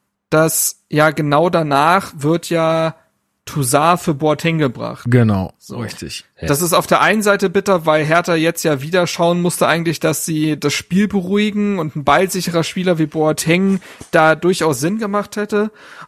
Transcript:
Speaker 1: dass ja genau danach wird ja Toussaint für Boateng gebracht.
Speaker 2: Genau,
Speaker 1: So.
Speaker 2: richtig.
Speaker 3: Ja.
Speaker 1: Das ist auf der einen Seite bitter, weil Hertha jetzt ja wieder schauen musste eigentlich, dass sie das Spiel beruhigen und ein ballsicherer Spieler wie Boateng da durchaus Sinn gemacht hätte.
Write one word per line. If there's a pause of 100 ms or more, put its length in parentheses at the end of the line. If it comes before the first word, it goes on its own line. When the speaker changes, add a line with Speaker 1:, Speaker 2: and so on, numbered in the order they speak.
(300)
Speaker 1:
dass
ja
genau
danach
wird
ja (500)
Toussaint
für
Boateng
gebracht.
Speaker 2:
Genau,
Speaker 1:
So.
Speaker 2:
richtig. (160)
Speaker 3:
Ja.
Speaker 1:
Das
ist
auf
der
einen
Seite
bitter,
weil
Hertha
jetzt
ja
wieder
schauen
musste
eigentlich,
dass
sie
das
Spiel
beruhigen
und
ein
ballsicherer
Spieler
wie
Boateng (280)
da
durchaus
Sinn
gemacht
hätte. (380)